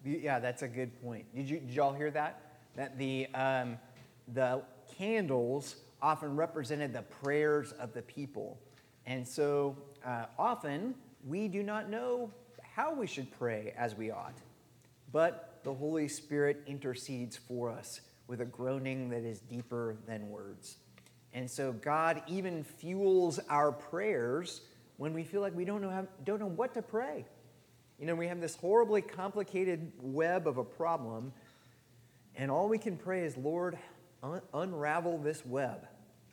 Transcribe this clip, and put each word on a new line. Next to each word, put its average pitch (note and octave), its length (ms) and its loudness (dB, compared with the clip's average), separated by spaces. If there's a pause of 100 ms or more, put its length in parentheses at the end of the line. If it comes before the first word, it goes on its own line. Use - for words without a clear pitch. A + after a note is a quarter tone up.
y-, C#3+ 200 -2
yeah, C#3 160 2
that's B2 240 -2
a C3+ 40 -2
good A#2+ 340 -6
point. A#2 240 -8 (100)
Did C3+ 140 -4
you, D#3+ 100 -2
did C3 120 -8
y'all C#3 220 4
hear D3 180 -2
that? D3+ 460 -4 (180)
That C3 220 -6
the, C3 380 0
um, C3 420 2 (560)
the B2+ 300 2 (340)
candles C#3+ 800 2 (260)
often D3 340 2
represented D3 580 0
the A#2 100 -4
prayers D3 680 2
of A#2 200 -8
the A#2+ 80 -6
people. A2+ 580 -10 (460)
And B2 220 -4
so, C#3+ 500 4 (260)
uh, A#2+ 220 -2 (140)
often, G3+ 560 0 (320)
we G3 200 0
do G3 140 -2
not G#3 280 -2
know A#3+ 420 -2 (300)
how D4+ 320 -2
we C4 140 0
should - 240 -6
pray G#2+ 460 -2
as A#2+ 180 0
we A2 160 -4
ought. - 260 -8 (720)
But E3 520 2
the C#3 100 -2
Holy D3+ 340 0
Spirit D3 600 2
intercedes B2+ 680 -4
for A#2+ 340 -4
us - 300 -10 (260)
with A#2+ 140 -4
a A#2+ 40 -4
groaning C3 640 -2
that A#2+ 140 -2
is A2+ 160 -4
deeper A#2 580 -4 (100)
than G#2+ 220 -6
words. G2 480 -12 (560)
And B2+ 160 -6
so C3+ 240 -2
God D3+ 540 2
even F3 360 -2
fuels F#3 760 4 (100)
our D3 220 6
prayers E3 920 0 (360)
when D3+ 160 -2
we E3 100 -2
feel G3+ 180 0
like F#3+ 140 0
we F3+ 100 -2
don't G3+ 160 0
know G3 80 0
how, F#3+ 180 -2 (160)
don't G3+ 160 2
know G#3 80 -2
what A3+ 260 0
to A#3+ 80 -2
pray. C4 440 -2 (720)
You D3 60 -8
know, E3 100 2
we E3+ 120 0
have F3 140 -4
this D#3+ 140 -2
horribly G#3+ 460 6
complicated F#3 960 -2
web D#3+ 480 2
of C3+ 100 2
a B2+ 60 2
problem, B2+ 680 -2 (1040)
and C3+ 160 0
all E3+ 160 4
we A3 100 4
can G#3+ 200 -2
pray F#3 260 -2
is, C#3 140 -2
"Lord, E3+ 400 0 (440)
un-, D#3+ 200 -6 (120)
unravel E3 640 0
this D3+ 280 -2
web." B2+ 420 -2 (460)